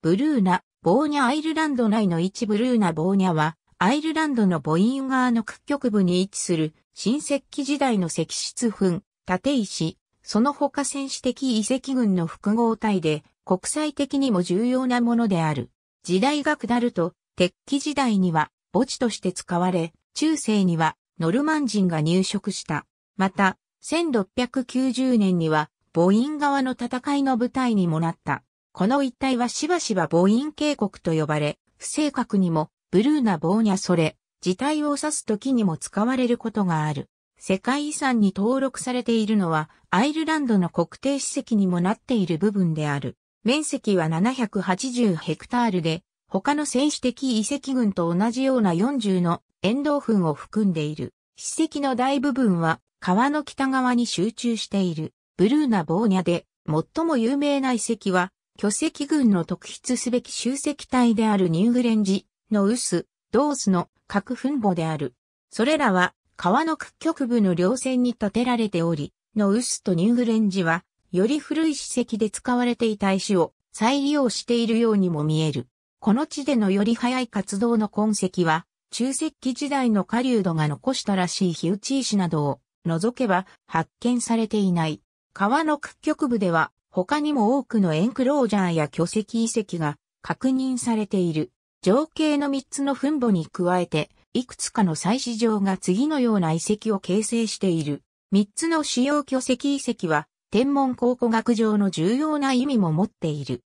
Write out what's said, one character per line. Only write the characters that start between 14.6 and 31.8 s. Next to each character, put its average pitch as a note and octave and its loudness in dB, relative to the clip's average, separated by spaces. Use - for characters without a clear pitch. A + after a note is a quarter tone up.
要 B3+ 0
な B3 0
も A#3 2
の A#3 2
で F3+ 2
あ D#3 0
る。 B2 -6
時 F#3 0
代 C#4+ 0
が D4+ 0
下 A#3+ 0
る A#3 2
と、 F3 -2
鉄 F3+ 2
器 - -2
時 D4+ -4
代 A#3+ 2
に F3+ 2
は、 D#3 0
墓 A3+ 2
地 - -8
と B3 0
し - -6
て F#3 -4
使 - -6
わ F3+ 2
れ、 E3+ -2
中 D#4 0
世 G#3 0
に E3+ 2
は、 D#3+ 0
ノ E3 0
ル C4 2
マ D#4 0
ン C4+ -2
人 G3+ 0
が E3 0
入 F3 2
植 G3+ -4
し - -10
た。 D3+ -6
ま F#3+ 0
た、 F#3+ 0
千 E4 -2
六 A3 0
百 B3 -2
九 C4 -2
十 B3+ 0
年 F#3+ 4
に D#3+ 0
は、 D#3 0
ボ F3 4
イ A3+ 2
ン D4+ -6
川 C#4 0
の C4 -2
戦 B3 -4
い C#4+ 0
の C4 0
舞 A#3+ 0
台 B3 0
に F#3 2
も D#3+ 0
な E3 0
っ E3+ -8
た。 D3 -4
こ F3+ 0
の C#4 2
一 B3+ -4
帯 B3+ 0
は A#3+ -2
し - -6
ば F4 0
し - -4
ば E3+ 0
ボ F3 4
イ A3+ 4
ン D4+ -6
渓 D4 -2
谷 G3+ -2
と - -6
呼 D#3 0
ば D3+ -2
れ、 D3 -2
不 - -16